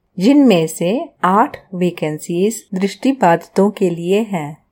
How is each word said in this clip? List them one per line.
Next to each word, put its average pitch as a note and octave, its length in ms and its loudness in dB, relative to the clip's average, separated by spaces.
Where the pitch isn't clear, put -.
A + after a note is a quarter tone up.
जिनमें G#3+ 500 4
से G#3+ 400 -4
आठ G3+ 320 2
vacancies F3 1000 -4
दृष्टिबाधितों G3 960 0
के F#3+ 200 -2
लिए F3 320 -2
हैं। D#3+ 340 -8